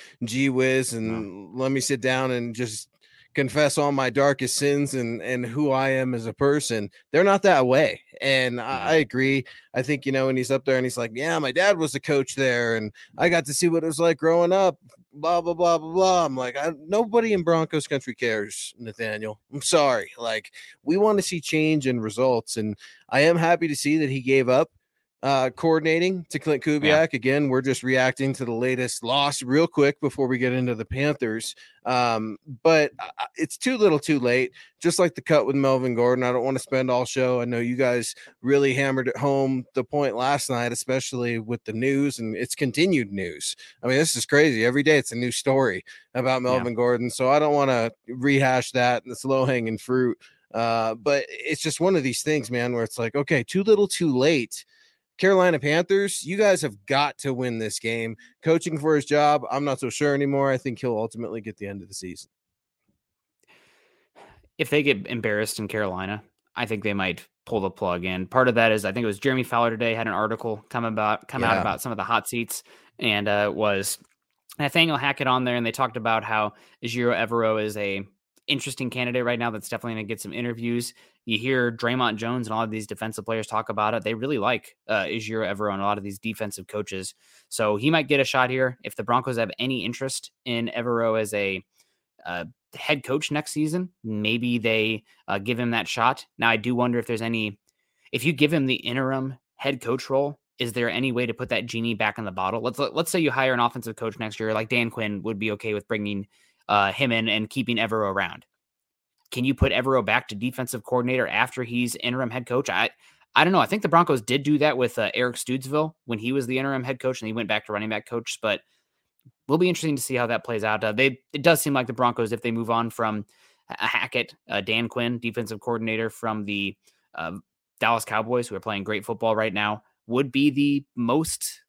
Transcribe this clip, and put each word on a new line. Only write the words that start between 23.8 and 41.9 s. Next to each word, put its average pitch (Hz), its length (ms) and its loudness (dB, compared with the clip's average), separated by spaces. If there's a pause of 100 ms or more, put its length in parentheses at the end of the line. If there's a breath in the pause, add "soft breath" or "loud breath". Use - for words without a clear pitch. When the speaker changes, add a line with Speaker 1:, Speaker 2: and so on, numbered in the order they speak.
Speaker 1:
that 151 120 0
he 135 120 -4
gave 131 260 4
up, 131 240 4 (520)
uh, 131 260 2
coordinating 165 800 2
to - 80 -6
Clint 143 260 0
Kubiak. 151 200 2
Speaker 2:
Yeah. 151 300 6
Speaker 1:
Again, 135 360 2
we're 127 140 2
just 131 180 0
reacting 131 520 2
to 131 120 -6
the 117 80 -4
latest 123 500 -2
loss 139 380 0
real 135 240 4
quick 143 340 4
before 135 280 0
we 127 100 0
get 123 160 0
into 127 220 0
the 107 100 -6
Panthers. 131 720 -2 (280 loud breath)
Um, 117 540 0 (260)
but 160 360 6
I, 98 100 -10 (100)
I, - 60 -2 (100)
it's - 220 -4
too 254 200 0
little 196 200 6
too 147 220 2
late, 123 320 2 (280 loud breath)
just 170 200 0
like 175 160 4
the 135 80 -12
cut 143 240 4
with 135 80 0
Melvin 131 400 2
Gordon. 123 280 4
I 123 80 0
don't 123 120 0
wanna 135 160 -2
spend 131 320 0
all 123 140 2
show. 127 360 0
I 120 40 -2
know 120 140 -2
you 120 160 -2
guys 123 380 0 (280 loud breath)
really 139 340 4
hammered 135 320 0
it 123 100 -4
home 135 560 2
the 131 100 0
point 139 320 0
last 135 340 0
night, 120 220 0
especially 120 680 -2
with 113 240 -6
the 107 100 -8
news 135 460 0